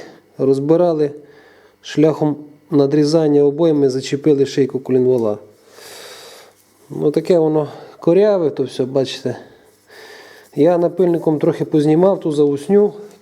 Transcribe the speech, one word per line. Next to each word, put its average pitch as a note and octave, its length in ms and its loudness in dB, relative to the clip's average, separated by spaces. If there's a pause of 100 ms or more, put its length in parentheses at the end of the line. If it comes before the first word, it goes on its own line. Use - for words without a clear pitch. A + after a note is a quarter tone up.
(380)
розбирали D3 720 0 (720)
шляхом D3+ 540 0 (340)
надрізання D3 720 2
обойми, C#3+ 480 2
зачепили C#3 560 0
шийку C3+ 320 -2
колінвала. B2+ 600 0 (1500)
Ну, D3 200 -2
таке D#3+ 280 0
воно D#3 300 0 (300)
коряве, F3+ 520 2
то C3+ 120 -6
все, B2+ 220 -6
бачите. C3 520 -6 (1160)
Я E3+ 240 2
напильником E3+ 600 0
трохи D#3 260 -2
познімав E3 560 2
ту E3 120 -4
заусню, D3 600 0 (300)